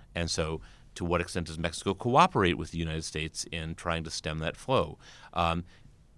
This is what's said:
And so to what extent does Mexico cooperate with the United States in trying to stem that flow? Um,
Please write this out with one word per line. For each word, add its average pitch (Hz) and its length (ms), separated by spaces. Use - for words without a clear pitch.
And 85 160
so 80 300
to 90 100
what 85 160
extent 85 260
does 80 120
Mexico 85 340
cooperate 120 640
with 85 140
the 85 60
United 80 280
States - 460
in 80 240
trying 82 280
to 80 60
stem 78 300
that 78 180
flow? 98 400
Um, 85 300